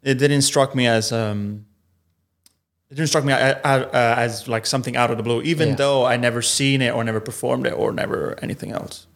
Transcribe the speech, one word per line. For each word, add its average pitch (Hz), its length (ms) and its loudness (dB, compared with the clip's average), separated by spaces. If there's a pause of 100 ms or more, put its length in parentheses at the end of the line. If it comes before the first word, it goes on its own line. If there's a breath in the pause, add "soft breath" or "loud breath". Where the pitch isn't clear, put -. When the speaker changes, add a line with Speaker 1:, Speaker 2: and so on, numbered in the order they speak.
Speaker 1:
It 139 160 2
didn't 143 240 4
struck 135 340 2
me 127 100 2
as, 113 260 2
um, 107 540 -4 (1200)
it 139 40 -20
didn't 147 140 -2
struck 143 160 2
me 139 80 2
a-, 135 320 2
a-, 135 280 2
uh, 120 240 4
as, 117 320 -2
like, 113 160 -2
something 127 320 -2
out 120 140 2
of 117 60 -2
the 110 80 -6
blue, 120 180 0
even 156 280 0
Speaker 2:
Yeah. 139 60 2
Speaker 1:
though 139 280 2
I 123 120 2
never 120 240 0
seen 135 420 0
it 117 120 0
or 117 80 -2
never 113 180 -2
performed 127 460 -4
it - 60 -8
or - 200 -2
never - 480 -4
anything - 300 -8
else. - 460 -12